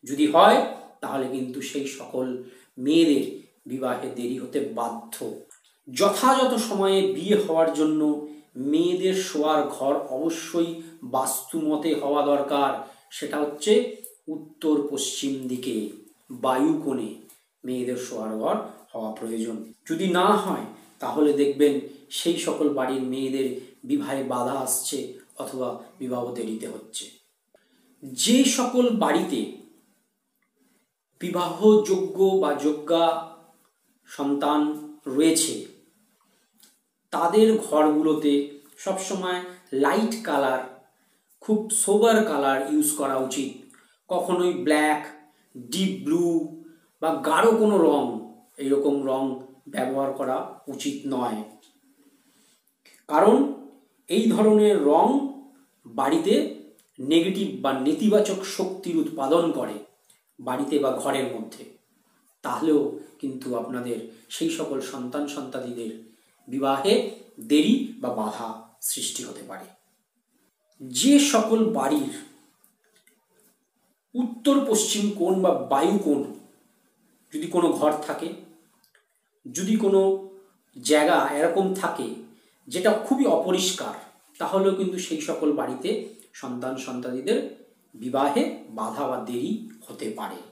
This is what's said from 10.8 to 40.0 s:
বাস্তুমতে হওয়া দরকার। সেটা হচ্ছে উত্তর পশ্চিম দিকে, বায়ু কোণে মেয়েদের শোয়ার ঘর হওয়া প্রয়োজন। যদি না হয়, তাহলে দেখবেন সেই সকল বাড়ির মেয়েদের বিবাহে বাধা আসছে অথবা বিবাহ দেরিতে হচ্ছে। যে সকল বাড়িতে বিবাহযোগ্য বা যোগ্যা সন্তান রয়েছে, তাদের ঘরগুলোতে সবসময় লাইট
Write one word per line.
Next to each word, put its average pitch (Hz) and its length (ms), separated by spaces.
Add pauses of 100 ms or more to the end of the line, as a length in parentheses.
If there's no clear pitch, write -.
বাস্তুমতে 151 760 (120)
হওয়া 143 200 (100)
দরকার। 139 400 (460)
সেটা 147 260
হচ্ছে 147 280 (640)
উত্তর 151 400 (160)
পশ্চিম 135 420 (180)
দিকে, 123 240 (720)
বায়ু 139 280 (100)
কোণে 120 260 (540)
মেয়েদের 127 420
শোয়ার 110 260 (100)
ঘর 175 140 (360)
হওয়া 110 280
প্রয়োজন। 113 360 (340)
যদি 170 160 (120)
না 185 100 (160)
হয়, - 220 (360)
তাহলে 147 300 (100)
দেখবেন 139 320 (460)
সেই 165 260
সকল 156 220 (100)
বাড়ির 131 340
মেয়েদের 131 360 (420)
বিবাহে 139 320 (120)
বাধা 123 220 (100)
আসছে - 320 (460)
অথবা 127 260 (320)
বিবাহ 123 220 (140)
দেরিতে 110 360
হচ্ছে। - 320 (1200)
যে 240 140 (200)
সকল 247 280 (180)
বাড়িতে 139 380 (1800)
বিবাহযোগ্য 185 960 (240)
বা 147 100 (140)
যোগ্যা 165 400 (1040)
সন্তান 147 500 (560)
রয়েছে, 160 400 (1600)
তাদের 185 340 (180)
ঘরগুলোতে 151 680 (500)
সবসময় 180 560 (440)
লাইট 196 300 (140)